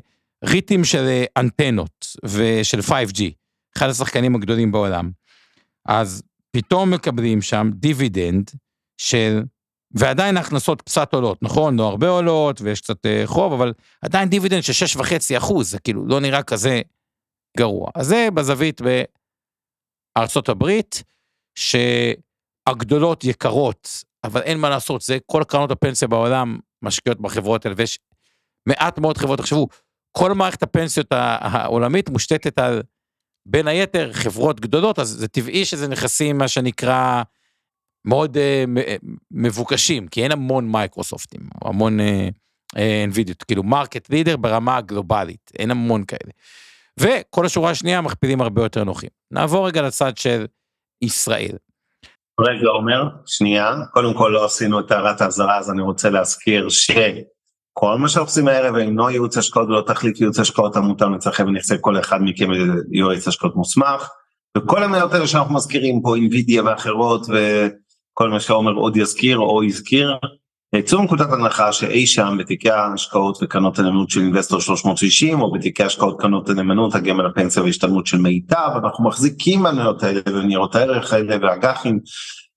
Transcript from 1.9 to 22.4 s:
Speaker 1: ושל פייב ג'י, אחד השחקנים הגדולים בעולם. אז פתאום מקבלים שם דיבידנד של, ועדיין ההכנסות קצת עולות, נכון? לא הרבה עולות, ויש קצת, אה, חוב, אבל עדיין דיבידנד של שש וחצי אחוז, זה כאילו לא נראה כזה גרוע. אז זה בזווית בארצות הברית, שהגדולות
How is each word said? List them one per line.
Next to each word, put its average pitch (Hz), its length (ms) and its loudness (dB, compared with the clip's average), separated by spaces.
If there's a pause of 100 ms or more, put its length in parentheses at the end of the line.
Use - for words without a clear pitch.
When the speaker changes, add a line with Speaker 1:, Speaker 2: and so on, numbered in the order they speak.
Speaker 1:
ושל 110 580 0
פייב 120 280 0
ג'י, 95 220 -2 (440)
אחד 139 120 2
השחקנים 127 460 0
הגדולים 110 380 0
בעולם. 95 380 0 (760)
אז 104 360 -2 (280)
פתאום 185 400 0
מקבלים 117 520 0
שם 107 320 -2
דיבידנד 98 760 0 (500)
של, 110 420 0 (520)
ועדיין 139 420 2
ההכנסות 151 460 -2
קצת - 320 -2
עולות, 120 280 0
נכון? 139 360 2
לא 110 100 2
הרבה 107 200 0
עולות, 165 540 2
ויש 104 180 -4
קצת, - 260 -6
אה, 107 200 0
חוב, 175 260 0
אבל 123 200 0 (300)
עדיין 190 260 0
דיבידנד 185 340 0
של 139 100 -2
שש - 240 0
וחצי 139 400 -2
אחוז, 127 340 0
זה 98 80 -8
כאילו 101 280 -4
לא 135 140 2
נראה 139 220 0
כזה 120 380 -2 (760)
גרוע. 110 380 -2
אז 131 120 -4
זה 226 280 2
בזווית 147 460 -2 (1400)
בארצות 117 320 0
הברית, 156 540 -2 (520)
שהגדולות 120 1700 -2